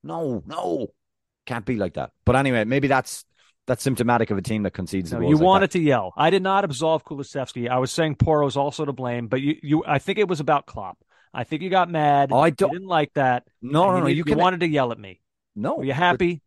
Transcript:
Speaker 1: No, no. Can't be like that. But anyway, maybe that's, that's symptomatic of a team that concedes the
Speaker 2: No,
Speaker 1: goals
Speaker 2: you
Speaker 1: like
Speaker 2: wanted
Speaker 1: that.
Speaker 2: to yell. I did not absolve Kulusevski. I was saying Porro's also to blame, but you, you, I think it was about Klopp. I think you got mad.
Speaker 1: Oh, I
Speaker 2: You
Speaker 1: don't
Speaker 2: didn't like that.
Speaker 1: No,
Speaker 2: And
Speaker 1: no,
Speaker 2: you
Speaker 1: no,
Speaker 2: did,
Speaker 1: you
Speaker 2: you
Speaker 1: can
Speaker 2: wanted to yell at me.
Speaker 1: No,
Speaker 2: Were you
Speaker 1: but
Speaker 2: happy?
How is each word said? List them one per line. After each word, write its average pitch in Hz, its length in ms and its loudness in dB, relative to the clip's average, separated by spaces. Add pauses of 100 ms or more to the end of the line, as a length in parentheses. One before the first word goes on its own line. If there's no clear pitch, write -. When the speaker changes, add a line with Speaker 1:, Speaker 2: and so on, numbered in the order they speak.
Speaker 1:
No, 147 420 -6
no. 165 420 -4 (580)
Can't 117 200 -8
be 127 100 -2
like 95 200 -4
that. - 160 -8 (140)
But 123 100 6
anyway, 127 280 2
maybe 135 240 0
that's, - 380 0 (420)
that's 127 160 -2
symptomatic 117 480 2
of 101 60 -2
a 95 40 -4
team 107 220 -4
that 92 80 -2
concedes 90 400 -6
the - 60 -4
Speaker 2:
No, - 40 -2
Speaker 1:
goals - 80 0
Speaker 2:
you 151 80 6
Speaker 1:
like 165 80 4
Speaker 2:
wanted 196 240 4
Speaker 1:
that. - 80 -4
Speaker 2:
to - 20 2
yell. 120 380 2
I 156 120 4
did 185 120 2
not 196 220 0
absolve 156 420 -2
Kulusevski. 131 640 -8
I 127 100 0
was 131 120 -2
saying 160 240 -2
Porro's 147 420 2
also 143 280 -4
to 139 80 -4
blame, 120 340 -6
but 131 140 -2
you, 143 200 0
you, 151 240 0
I 143 140 0
think - 200 -4
it 202 80 2
was 170 120 -2
about 165 260 0
Klopp. 98 320 -12 (360)
I 123 100 -6
think 151 180 -6
you 185 80 -6
got 180 220 2
mad. 143 400 2
Speaker 1:
Oh, 123 80 4
I 160 80 6
Speaker 2:
You 165 60 4
Speaker 1:
don't - 180 0
Speaker 2:
didn't 185 160 -10
like 156 260 0
that. 127 320 0 (160)
Speaker 1:
No, 143 220 2
Speaker 2:
And 196 80 4
Speaker 1:
no, 180 60 2
Speaker 2:
you 175 40 2
Speaker 1:
no, 143 60 2
Speaker 2:
did, 139 60 2
Speaker 1:
you 147 60 0
Speaker 2:
you 170 40 -4
Speaker 1:
can 147 160 0
Speaker 2:
wanted 180 220 2
to 175 60 0
yell 139 240 0
at 110 80 -8
me. 95 200 -18 (360)
Speaker 1:
No, 135 200 -4
Speaker 2:
Were 294 80 -8
you 135 80 -2
Speaker 1:
but 131 60 -4
Speaker 2:
happy? 175 500 0